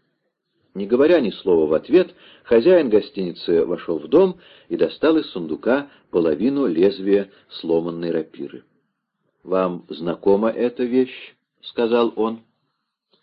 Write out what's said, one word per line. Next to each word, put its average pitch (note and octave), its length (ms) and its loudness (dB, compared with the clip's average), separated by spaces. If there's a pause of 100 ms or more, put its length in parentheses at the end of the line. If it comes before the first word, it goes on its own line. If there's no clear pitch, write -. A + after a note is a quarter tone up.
(760)
Не G2 120 -8
говоря C#3+ 340 4
ни G#2+ 100 -2
слова E2+ 360 0
в D2+ 80 0
ответ, E3+ 400 0 (300)
хозяин C3+ 460 4
гостиницы F2+ 760 0
вошёл E2+ 340 -6
в D2 80 -14
дом F3 320 2 (300)
и E2+ 80 -6
достал C#3 400 0
из D3+ 140 -2
сундука G2 600 -4 (200)
половину F#2+ 560 0
лезвия F#2+ 640 0 (200)
сломанной E2+ 640 -4
рапиры. D#2 500 -8 (800)
"Вам F2+ 460 -2
знакома G2 600 0
эта A#2+ 360 -4
вещь?" — B2 500 -2 (280)
сказал A#2 520 0
он. A2+ 280 -4 (800)